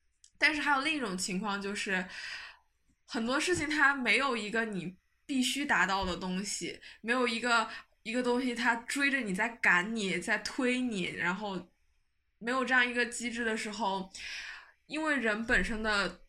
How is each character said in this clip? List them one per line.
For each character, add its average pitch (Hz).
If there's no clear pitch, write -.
但 302
是 294
还 294
有 269
另 311
一 294
种 190
情 185
况， 202
就 196
是 185
很 226
多 269
事 349
情 302
它 294
没 233
有 262
一 208
个 226
你 185
必 262
须 269
达 190
到 190
的 175
东 185
西， -
没 220
有 247
一 226
个 233
一 226
个 247
东 247
西 254
它 233
追 277
着 269
你 208
在 214
赶 208
你， 190
在 214
推 247
你， 220
然 175
后 196
没 226
有 262
这 240
样 247
一 240
个 240
机 233
制 233
的 220
时 220
候， 196
因 302
为 302
人 226
本 226
身 220
的 202